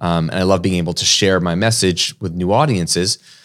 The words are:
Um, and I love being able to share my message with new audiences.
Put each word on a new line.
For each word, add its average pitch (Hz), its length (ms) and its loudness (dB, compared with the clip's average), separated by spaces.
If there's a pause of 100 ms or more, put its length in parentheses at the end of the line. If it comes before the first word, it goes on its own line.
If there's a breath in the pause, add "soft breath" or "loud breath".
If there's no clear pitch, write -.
Um, 85 300 0
and - 80 -4
I 92 40 0
love 92 200 2
being 92 140 0
able 85 160 -2
to - 120 -4
share 95 360 2
my 87 160 0
message 101 640 0
with 87 120 -6
new 90 200 -2
audiences. 98 640 0 (260 soft breath)